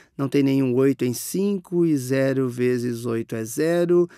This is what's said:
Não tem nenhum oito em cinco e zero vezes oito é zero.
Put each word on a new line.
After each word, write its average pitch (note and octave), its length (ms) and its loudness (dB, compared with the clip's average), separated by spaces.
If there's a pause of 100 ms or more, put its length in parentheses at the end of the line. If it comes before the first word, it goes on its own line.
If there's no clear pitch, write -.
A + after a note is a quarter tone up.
(180)
Não C#3 120 -4
tem C#3+ 120 2
nenhum C3+ 340 2
oito C3+ 280 2
em B2 80 0
cinco F3+ 720 -2
e D#3 120 2
zero C3+ 500 0
vezes B2 580 -2
oito A#2 300 -4
é A2 80 -6
zero. E3+ 760 0